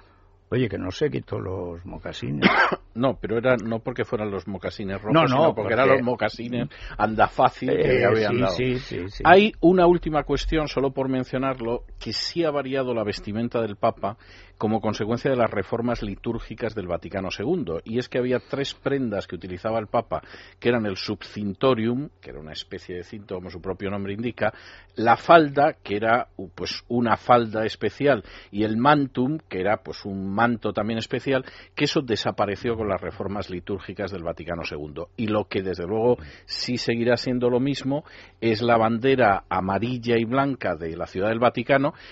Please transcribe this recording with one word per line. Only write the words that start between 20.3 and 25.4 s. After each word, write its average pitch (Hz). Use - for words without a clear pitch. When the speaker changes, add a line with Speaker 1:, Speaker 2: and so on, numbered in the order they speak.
Speaker 2:
que 120
eran 117
el 98
subcintorium, 113
que -
era 65
una 78
especie 90
de 90
cinto, 104
como 90
su 87
propio 95
nombre 101
indica, 110
la 117
falda, 147